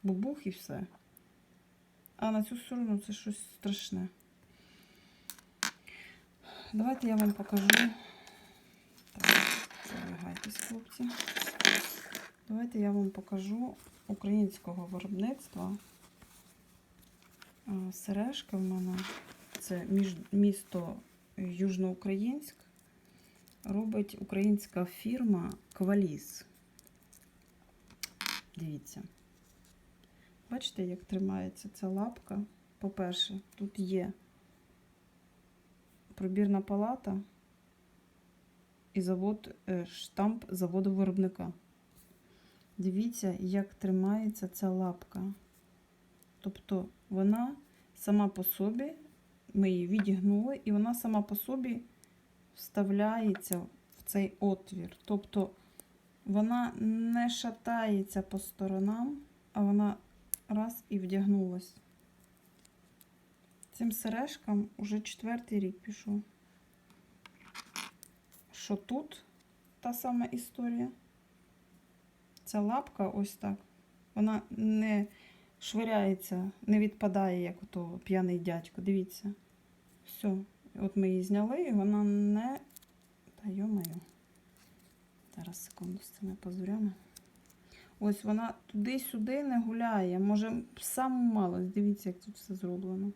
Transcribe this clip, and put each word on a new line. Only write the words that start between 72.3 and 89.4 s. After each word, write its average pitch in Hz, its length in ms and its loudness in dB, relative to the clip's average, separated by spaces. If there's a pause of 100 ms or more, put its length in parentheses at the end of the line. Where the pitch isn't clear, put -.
Ця 214 180 -2
лапка 214 480 0
ось 202 260 -2
так. 202 220 -4 (580)
Вона 214 340 2
не 214 580 2 (520)
швиряється, 196 920 0 (160)
не 208 120 8
відпадає, 196 640 2
як 175 220 -4
ото 175 400 -6
п'яний 185 360 2
дядько. 170 420 -4
Дивіться. 196 520 0 (720)
Все. 196 320 0 (420)
От 196 160 -2
ми 190 140 4
її 185 140 4
зняли, 214 380 2
і 285 120 0
вона 208 300 4
не, 208 560 2 (760)
та 214 140 -8
йо-моє. 190 460 -2 (1400)
Зараз, 175 220 -12
секунду, 185 420 -10
з - 80 -16
цими 190 280 -8
пазурями. 190 580 -2 (1080)
Ось 208 240 2
вона 214 300 0 (120)
туди-сюди 254 800 -2